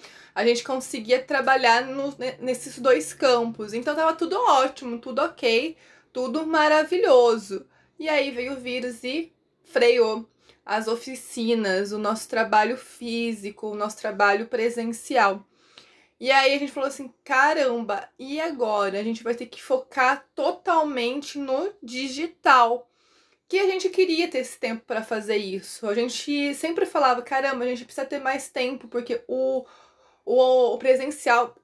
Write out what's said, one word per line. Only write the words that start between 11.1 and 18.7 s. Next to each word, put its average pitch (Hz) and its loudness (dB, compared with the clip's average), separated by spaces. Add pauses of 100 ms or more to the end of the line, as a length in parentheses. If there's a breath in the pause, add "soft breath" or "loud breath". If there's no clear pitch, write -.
o 214 -6
nosso 214 -4
trabalho 220 2
físico, 226 -6
o 208 -8
nosso 208 -6
trabalho 202 0
presencial. 226 0 (720 soft breath)
E 254 0
aí 269 6
a - 0
gente 285 -4
falou 277 -4
assim, 277 -14 (100)
"Caramba, 262 0
e 277 -8
agora? 214 -2